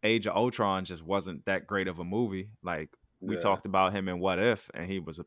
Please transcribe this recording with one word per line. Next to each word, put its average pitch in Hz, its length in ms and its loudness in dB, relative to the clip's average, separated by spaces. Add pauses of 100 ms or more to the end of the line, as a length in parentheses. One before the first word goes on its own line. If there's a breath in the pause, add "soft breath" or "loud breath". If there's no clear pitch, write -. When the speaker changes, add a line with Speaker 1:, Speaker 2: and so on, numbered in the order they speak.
Speaker 1:
Age 107 240 4
of 87 80 0
Ultron 104 480 2
just 87 180 -10
wasn't 90 440 -2
that 95 200 0
great 95 220 0
of 85 100 -6
a 87 60 -6
movie. 98 460 -4 (120)
Like, 80 280 -6 (300)
we 92 140 -4
Speaker 2:
Yeah. - 60 -4
Speaker 1:
talked 98 260 0
about 95 260 4
him 95 160 -2
in 90 120 -4
What 92 180 2
If, 107 340 2
and 87 160 -8
he 95 120 -4
was 80 260 -12